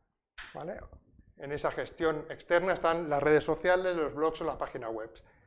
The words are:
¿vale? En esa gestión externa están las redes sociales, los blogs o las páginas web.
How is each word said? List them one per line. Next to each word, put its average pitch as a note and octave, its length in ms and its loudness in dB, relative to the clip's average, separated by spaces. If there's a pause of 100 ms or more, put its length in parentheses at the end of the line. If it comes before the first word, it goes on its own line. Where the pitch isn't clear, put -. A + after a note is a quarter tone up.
(540)
¿vale? - 240 -10 (600)
En C#3+ 120 -10
esa D3 220 -2
gestión D#3 560 -2
externa F3 440 0
están E3 380 0
las C#3+ 100 2
redes D3+ 220 6
sociales, F3+ 540 2
los D3 180 -2
blogs D#3+ 280 0
o - 20 -4
las C#3+ 100 -2
páginas A#2+ 380 -6
web. A2 200 -8 (340)